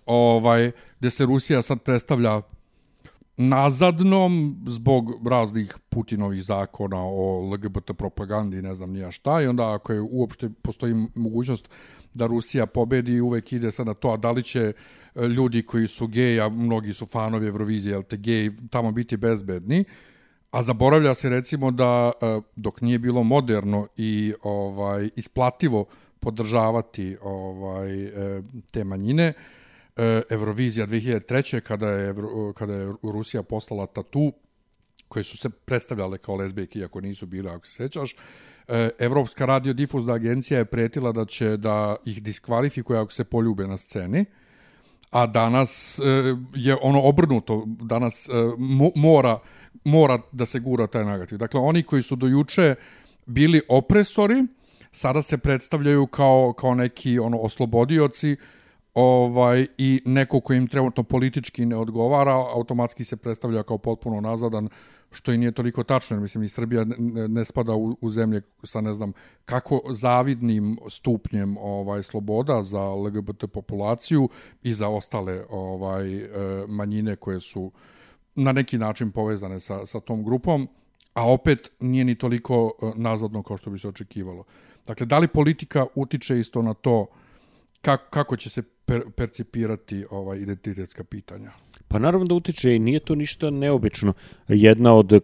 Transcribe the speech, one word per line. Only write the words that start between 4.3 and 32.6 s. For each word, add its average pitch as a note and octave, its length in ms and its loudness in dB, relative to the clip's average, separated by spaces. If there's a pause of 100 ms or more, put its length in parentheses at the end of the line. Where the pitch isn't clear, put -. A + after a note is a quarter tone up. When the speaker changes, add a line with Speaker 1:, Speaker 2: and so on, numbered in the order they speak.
Speaker 1:
zbog A#2 600 0
raznih A2 460 0 (140)
Putinovih G#2 540 -4
zakona G2 640 -4
o F#2+ 480 -4
L G2+ 40 -4
G G2+ 120 -8
B G2 120 -6
T - 140 -10
propagandi G2+ 600 -6
i F#2 60 -8
ne F#2+ 120 -8
znam F#2 160 -12
ni F#2+ 80 -8
ja F2+ 120 -10
šta, D3+ 320 -2
i C3+ 40 2
onda A#2 280 0
ako G#2+ 180 -6
je G#2+ 80 -2
uopšte A#2 500 -4 (120)
postoji A#2 320 -4 (200)
mogućnost A#2 560 -4 (440)
da A#2+ 120 -2
Rusija A#2 400 -2
pobedi, A#2+ 540 0
uvek A#2+ 320 -2
ide A#2 180 -2
sad A#2+ 160 -6
na G#2+ 80 -4
to, B2+ 160 -2
a A2+ 60 0
da A#2 140 -2
li B2 120 -2
će, A2+ 300 -2 (420)
e, A#2+ 140 -2
ljudi A#2+ 340 2
koji A2+ 240 0
su A2+ 200 -6
gej, A#2 340 2
a G#2+ 80 0
mnogi A2+ 440 -2
su G#2 140 -10
fanovi A2 400 -4
Eurovizije, G#2 460 -2
jel G2 100 -4
te, G#2+ 140 -10
gej, G#2+ 340 0 (200)
tamo A#2 220 -2
biti A#2+ 240 -4
bezbedni, G#2 680 -2 (680)
a A#2+ 120 -2
zaboravlja C3 520 4
se, C3+ 140 -4
recimo, B2+ 420 0
da, A#2+ 420 2 (100)
e, A2 180 0 (160)
dok G#2 240 -6
nije A#2+ 180 2
bilo B2 240 0
moderno G#2+ 720 2
i, G#2+ 460 -2
ovaj, G2+ 760 -4
isplativo B2 680 -2 (360)
podržavati, A2 1040 -2
ovaj, F#2+ 840 -8
e, G2 380 -8 (280)
te G#2+ 140 -6
manjine, A#2+ 480 0 (640)
e, A2+ 340 2
Eurovizija G#2+ 560 -2
dve A2 140 -2
hiljade A2+ 260 -4
treće, C3 340 -2
kada G#2+ 280 -6
je G2 240 -2
Evro-, G#2 400 -8
kada G#2 220 -8